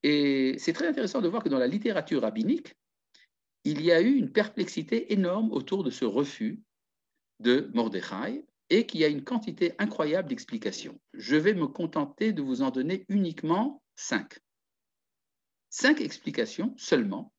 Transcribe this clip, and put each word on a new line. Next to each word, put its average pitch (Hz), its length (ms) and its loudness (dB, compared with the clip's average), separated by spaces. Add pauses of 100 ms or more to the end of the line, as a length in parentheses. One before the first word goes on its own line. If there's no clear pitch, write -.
Et 139 540 2
c'est - 140 -2
très 294 140 -2
intéressant 262 340 -2
de 175 60 0
voir 220 160 0
que - 60 -2
dans 139 100 2
la 127 80 2
littérature 175 560 0
rabbinique, 113 540 -2 (880)
il 147 180 -2
y 165 80 4
a 170 100 8
eu 247 140 6
une 220 160 2
perplexité 208 840 -2
énorme 196 380 2
autour 190 320 -2
de 139 80 0
ce - 140 -4
refus 117 580 -2 (800)
de 123 340 2
Mordechai 113 720 -4 (240)
et 226 160 4
qu'il 160 140 -6
y 156 40 6
a 151 40 4
une 143 160 -2
quantité 185 560 -2
incroyable 170 480 0
d'explications. 107 680 -8 (160)
Je 110 220 -2
vais 175 200 4
me 160 120 0
contenter 160 640 -2
de 160 80 -4
vous 131 220 -2
en 131 80 2
donner 151 380 -2
uniquement 196 720 0 (140)
cinq. - 420 -6 (1300)
Cinq 294 320 2
explications - 800 -4
seulement. 101 600 0